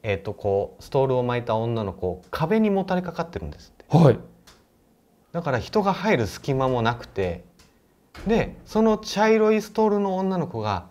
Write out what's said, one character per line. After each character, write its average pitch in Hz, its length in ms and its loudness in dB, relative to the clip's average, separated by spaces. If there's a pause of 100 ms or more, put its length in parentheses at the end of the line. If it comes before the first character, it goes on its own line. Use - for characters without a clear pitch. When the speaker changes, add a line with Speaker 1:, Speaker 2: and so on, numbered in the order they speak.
Speaker 1:
え 107 120 -2
っ 95 40 -4
と、 104 160 -8
こ 101 460 -2
う、 - 20 -20
ス - 60 -20
ト 135 160 2
ー - 20 0
ル 135 80 0
を 127 80 0
巻 123 200 -2
い - 20 -12
た 117 100 -2
女 113 300 -2
の 95 80 -6
子、 90 300 -6 (100)
壁 165 260 0
に 214 120 2
も 190 140 0
た 190 120 -2
れ 180 60 -2
か 175 100 -10
か 170 100 -8
っ 165 80 -8
て - 80 -12
る 85 80 -8
ん 73 60 -10
で - 80 -18
す - 120 -20
っ - 140 -20
て。 - 100 2
Speaker 2:
は 160 140 10
い。 110 80 0 (1120)
Speaker 1:
だ 170 120 -6
か 151 100 -2
ら 120 80 0
人 208 240 -2
が 196 80 2
入 196 240 0
る 123 100 0
隙 - 280 -6
間 131 140 0
も 123 140 0
な 117 140 0
く - 100 -16
て、 90 380 -4 (800)
で、 185 300 0 (100)
そ 214 160 0
の 220 160 4
茶 214 300 0
色 220 240 4
い 214 100 2
ス 214 80 -14
ト 220 160 2
ー 214 40 2
ル 208 100 2
の 196 160 -2
女 190 220 -2
の 156 100 -4
子 113 120 -6
が 101 300 -4